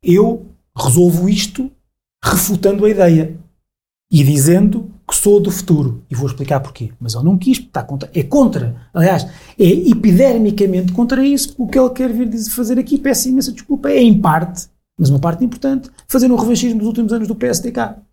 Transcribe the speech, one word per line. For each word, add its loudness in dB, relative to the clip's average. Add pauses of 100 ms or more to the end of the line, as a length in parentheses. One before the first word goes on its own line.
eu 2 (320)
resolvo 2
isto -4 (520)
refutando 0
a 4
ideia 2 (760)
e 4
dizendo 2 (160)
que -6
sou 4
do 0
futuro. -2
E -8
vou -4
explicar -4
porquê. -12
Mas -8
ele -6
não 2
quis, 0
está -10
contra, -10
é -2
contra. 0 (180)
Aliás, 2 (300)
é 4
epidermicamente 2
contra 0
isso. -2
O -4
que -2
ele 4
quer -4
vir -2
dizer, -8
fazer -2
aqui, -2
peço -2
imensa 0
desculpa, -6
é 2
em 6
parte, -2 (300)
mas 2
uma 2
parte -2
importante, -4 (180)
fazer 2
um 4
revanchismo 0
dos -2
últimos -2
anos -4
do -6
P -6
S -4
D -8
K. -8 (160)